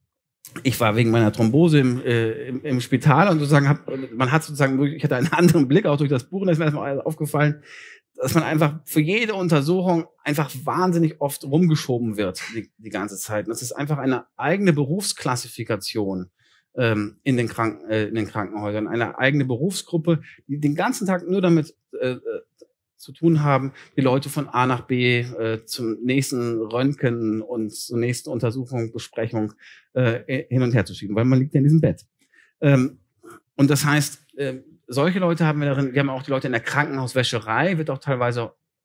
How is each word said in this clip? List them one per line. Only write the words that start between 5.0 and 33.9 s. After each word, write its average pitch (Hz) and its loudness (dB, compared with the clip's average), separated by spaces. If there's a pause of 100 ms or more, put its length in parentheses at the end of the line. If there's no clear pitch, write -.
hatte 135 0
einen 123 0
<laughs> - -4
anderen 160 6
Blick 180 4
auch 143 2
durch 143 0
das 131 0
Buch 190 -8
und 196 0
da 175 4
ist 156 2
mir 165 0
erstmal 139 -2
aufgefallen, 151 -2 (540)
dass 120 -2
man 160 4
einfach 151 0
für - 0
jede 214 0
Untersuchung 175 2 (180)
einfach 147 -2 (140)
wahnsinnig 165 0
oft 139 -6
rumgeschoben 139 0
wird 98 -4 (140)
die, 107 -10
die 110 -18
ganze 101 -8
Zeit. 107 -6
Und 107 -6
das 113 -6
ist 120 -10
einfach 147 -4
eine 131 -2 (120)
eigene 175 2
Berufsklassifikation, 123 -4 (460)
ähm, 107 0
in 131 2
den 117 0
Kranken-, 107 -4
äh, 110 0
in 110 -6
den 107 -2
Krankenhäusern, 104 -4
eine 110 -4
eigene 139 2
Berufsgruppe, 160 -2 (260)
die 143 -6
den 147 0
ganzen 208 -2
Tag 180 -2
nur 190 0
damit, 170 2 (240)
äh, 127 -2
äh, 123 -8 (760)
zu - -20
tun 160 4
haben, 139 0 (240)
die 143 2
Leute 135 2
von 143 -6
A 123 0
nach 127 0
B, 123 2
äh, 113 -4
zum 113 -6
nächsten 123 0
Röntgen 117 -2
und 107 -6
zur - -8
nächsten 120 -2
Untersuchung, 120 -4
Besprechung, 110 -6 (400)
äh, 123 -2
hin 127 2
und 120 0
her 104 2
zu 98 -12
schieben, 101 -8
weil 117 2
man 131 4
liegt 139 0
ja 123 4
in 135 4
diesem 156 6
Bett. - 0 (560)
Ähm, 139 2 (560)
und 143 4
das 147 2
heißt, - -2